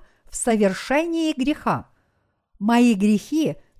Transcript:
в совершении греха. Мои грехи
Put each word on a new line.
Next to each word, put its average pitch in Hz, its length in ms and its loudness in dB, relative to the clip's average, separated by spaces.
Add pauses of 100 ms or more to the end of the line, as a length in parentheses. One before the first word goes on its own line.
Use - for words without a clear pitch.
(280)
в - 60 -16
совершении 294 960 0
греха. 254 560 -4 (680)
Мои 233 360 4
грехи 214 640 0 (240)